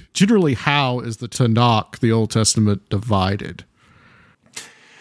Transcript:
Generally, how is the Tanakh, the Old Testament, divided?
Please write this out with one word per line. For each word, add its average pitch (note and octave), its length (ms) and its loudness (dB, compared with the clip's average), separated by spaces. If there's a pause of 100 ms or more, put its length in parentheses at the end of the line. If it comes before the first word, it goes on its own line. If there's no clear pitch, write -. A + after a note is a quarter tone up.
(140)
Generally, F#3+ 400 2
how C3 480 -2
is A2+ 160 -10
the A#2+ 100 -10
Tanakh, A#2 720 0
the A2+ 140 2
Old A2 180 0
Testament, G#2 580 0
divided? G2+ 760 -2 (1400)